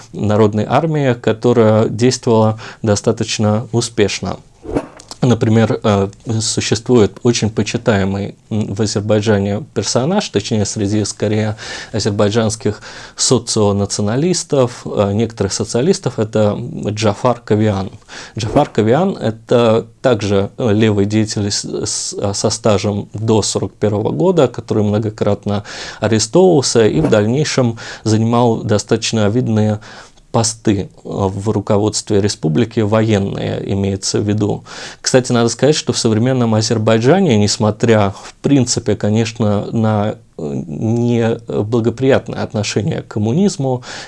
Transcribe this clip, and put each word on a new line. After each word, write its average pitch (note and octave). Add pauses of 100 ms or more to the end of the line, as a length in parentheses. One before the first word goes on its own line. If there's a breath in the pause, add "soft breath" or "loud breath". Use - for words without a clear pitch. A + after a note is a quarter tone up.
(140)
народной G#2
армии, D3
которая A2+
действовала A2 (240 loud breath)
достаточно G#2+
успешно. G#2 (840)
Например, A2+
э, G2+ (300)
существует A2
очень A#2
почитаемый, G2+ (160)
м, G#2+
в A2
Азербайджане G#2 (100)
персонаж, C#3
точнее, G#2+
среди, G#2
скорее, G#2+ (380 loud breath)
азербайджанских G#2+ (340 loud breath)
соционационалистов, A2+
э, G2+
некоторых G#2+
социалистов — C#3+
это G#2+ (340)
Джафар G#2+
Кавиан. G#2 (480 loud breath)
Джафар A2
Кавиан — C3+
это A2+ (160)
также, G#2
э, A#2
левый G#2
деятель G#2
с, -
с, -
со A2+
стажем G#2
до A2
сорок -
первого G#2+
года, D#3
который A2+
многократно G#2 (380 loud breath)
арестовывался B2
и D3+
в D#3
дальнейшем A#2 (240 loud breath)
занимал A2+
достаточно A2
видные G#2+ (520 loud breath)
посты, A#2
э, -
в G2+
руководстве G#2
республики, A#2
военные, G#2+
имеется G2
в G#2
виду. G#2 (340 loud breath)
Кстати, B2+
надо A#2
сказать, C#3
что -
в -
современном A#2
Азербайджане, A2+
несмотря, G#2+
в -
принципе, A#2
конечно, G#2+
на, G#2+ (220)
э, E2 (260)
неблагоприятное A#2
отношение -
к -
коммунизму B2+ (240 loud breath)